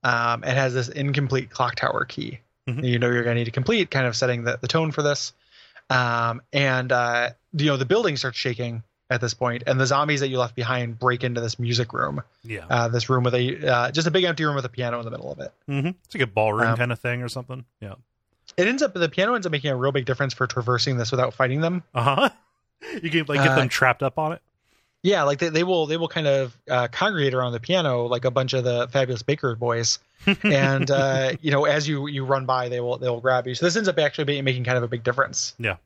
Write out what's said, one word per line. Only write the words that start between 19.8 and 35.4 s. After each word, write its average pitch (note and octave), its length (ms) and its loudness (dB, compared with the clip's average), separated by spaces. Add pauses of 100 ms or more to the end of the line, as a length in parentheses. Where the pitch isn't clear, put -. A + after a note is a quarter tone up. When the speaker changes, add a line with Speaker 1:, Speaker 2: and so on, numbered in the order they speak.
Speaker 1:
big C3+ 140 0
difference C3+ 260 -2
for B2+ 140 0
traversing B2 500 0
this A#2 140 -2
without B2 240 0
fighting C3 280 0
them. E3+ 200 0 (120)
Speaker 2:
Uh-huh. C#3 400 2
<laughs> - 40 -20 (640)
You E3 80 -4
can, D#3+ 180 2
like, C#3+ 140 2
get C3+ 100 6
Speaker 1:
Uh, C3 40 4
Speaker 2:
them C3 120 4
trapped B2+ 340 2
up C3 160 -2
on D#3 140 0
it. - 80 -8 (640)
Speaker 1:
Yeah, F#3 200 4
like, C#3+ 160 2
they, E3+ 100 0
they D#3+ 160 2
will, F3 220 2
they D#3 100 -2
will E3 120 -2
kind D#3 180 -2
of, C3+ 280 2 (160)
uh, B2 180 2
congregate D#3 440 0
around B2+ 200 0
the A#2 80 -4
piano C#3 440 0
like A#2+ 220 -2
a B2+ 40 4
bunch C3 220 0
of B2+ 120 0
the A#2+ 240 0
Fabulous B2 340 0
Baker C#3+ 340 0
boys. A#2 420 -2 (280)
Speaker 2:
<laughs> G3 180 2
Speaker 1:
And, C3+ 460 4
uh, C3+ 500 2
you D3+ 100 -2
know, C#3+ 140 4
as D3+ 240 2
you, C#3+ 180 -2
you C#3 200 -4
run C3 180 0
by, B2+ 240 0
they B2 120 -4
will, A#2+ 180 -2
they B2+ 100 -2
will A#2+ 140 -2
grab B2+ 240 2
you. B2+ 80 -6
So D#3+ 100 -2
this F3 120 2
ends G#3+ 120 2
up E3 100 2
actually D3 260 0
being, C#3 200 -2
making B2+ 200 0
kind B2+ 120 0
of A#2+ 80 2
a A#2 40 -6
big A#2 140 -6
difference. - 560 -2